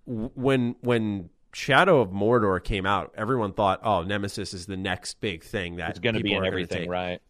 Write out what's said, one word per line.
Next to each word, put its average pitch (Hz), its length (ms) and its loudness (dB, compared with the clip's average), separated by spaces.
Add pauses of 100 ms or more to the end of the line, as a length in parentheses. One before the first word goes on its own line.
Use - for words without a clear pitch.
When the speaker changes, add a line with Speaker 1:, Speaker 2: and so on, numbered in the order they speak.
Speaker 1:
w-, 120 280 -6
when, 127 460 2
when 107 500 0 (240)
Shadow 151 460 6
of 95 100 2
Mordor 101 520 2
came 95 240 -2
out, 98 300 0
everyone 110 360 -2
thought, 95 300 2
"Oh, 101 200 2
Nemesis 101 520 -6
is 90 120 -12
the 98 100 -8
next 92 440 -6
big 92 240 -6
thing 87 320 -6
that 85 140 -6
Speaker 2:
It's 87 80 -10
gonna 113 200 0
Speaker 1:
people 117 60 -2
Speaker 2:
be 101 100 2
in 92 40 0
Speaker 1:
are 95 60 -2
gonna 92 40 2
Speaker 2:
everything," 90 340 -4
Speaker 1:
take. 85 80 -6
Speaker 2:
right? 90 400 -4